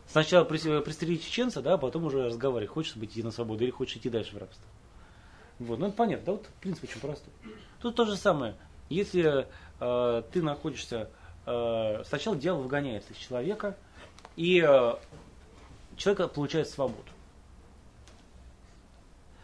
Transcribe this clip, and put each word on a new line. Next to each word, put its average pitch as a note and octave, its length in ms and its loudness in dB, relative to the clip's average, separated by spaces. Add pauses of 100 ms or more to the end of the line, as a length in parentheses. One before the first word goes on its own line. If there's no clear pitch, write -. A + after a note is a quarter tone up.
Сначала D#3+ 380 6
прис-, D#3 200 -2
э, D3+ 140 2
пристрелить D#3 460 -2
чеченца, A#3 360 -2
да, C#3+ 120 4
а F#3+ 40 4
потом D3+ 280 0
уже C3+ 220 2
разговаривать, A#2 440 0
хочешь - 240 -4
быть G#2+ 160 -8
идти A2+ 100 -6
на A2+ 100 -4
свободу A2 340 -2
или B2+ 60 2
хочешь - 260 -4
идти B2+ 120 -4
дальше A2 240 -4
в G#2 40 -10
рабство. - 280 -16 (920)
Вот, A#2 180 -4
ну, F3+ 100 0
это G3+ 100 -4
понятно, A3 280 2
да, F3 60 -2
вот G#3 160 -6 (140)
принцип F3 240 -6
очень - 160 -12
простой. - 320 -10 (480)
Тут A#3+ 160 -4
то A#3+ 80 6
же G#3 100 -2
самое. C#3+ 400 0 (320)
Если, D#3+ 580 2 (360)
э, B2 500 2
ты F3+ 100 0
находишься, C#3 680 -4 (360)
э, A2+ 600 0
сначала E3 320 -2
дьявол D#3 240 0
выгоняется B2+ 500 -4
из G#2 60 -18
человека, F#3+ 580 -4 (640)
и, F3 280 6
э, B2+ 300 8 (1040)
человек F#3+ 340 2
получает D3 380 0
свободу. - 340 -4 (2500)